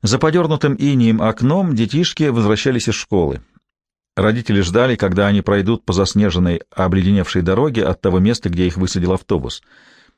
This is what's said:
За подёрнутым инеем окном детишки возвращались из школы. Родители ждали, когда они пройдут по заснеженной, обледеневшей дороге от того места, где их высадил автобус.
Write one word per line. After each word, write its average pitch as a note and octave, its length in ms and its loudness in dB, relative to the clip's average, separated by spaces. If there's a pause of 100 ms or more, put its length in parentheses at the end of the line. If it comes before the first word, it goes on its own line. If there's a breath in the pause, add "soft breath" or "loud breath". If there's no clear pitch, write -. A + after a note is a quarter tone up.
За G2+ 180 0
подёрнутым D#3 580 0
инеем B2 440 2
окном C#3+ 520 0
детишки C#3 500 -2
возвращались A#2 680 0
из G#2+ 60 -2
школы. D#2 460 -2 (760)
Родители G#2+ 420 0
ждали, G#2+ 380 0
когда G2 300 0
они G2+ 140 2
пройдут G2+ 440 0
по G2+ 80 -2
заснеженной, F2+ 760 0
обледеневшей F#2 760 0
дороге A2 420 0
от F2+ 160 -2
того F#2 180 2
места, G#2 300 0
где F2 180 0
их E2+ 80 -4
высадил F2+ 380 -2
автобус. D#2 500 -4 (540 soft breath)